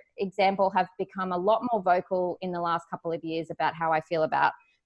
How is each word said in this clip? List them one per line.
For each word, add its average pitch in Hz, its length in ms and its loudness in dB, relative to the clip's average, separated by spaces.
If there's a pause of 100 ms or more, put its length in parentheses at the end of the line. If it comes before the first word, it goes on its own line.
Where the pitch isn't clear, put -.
(180)
example, 196 520 2
have 185 180 2 (100)
become 190 340 -4
a 175 60 -2
lot 208 340 2
more 208 100 0
vocal 180 580 0
in 185 120 -6
the 175 80 -4
last 170 300 -2
couple 170 200 -8
of 165 140 -6
years 160 260 -4
about 160 240 -2
how 165 180 -2
I 156 100 2
feel 165 200 -2
about 143 300 2 (340)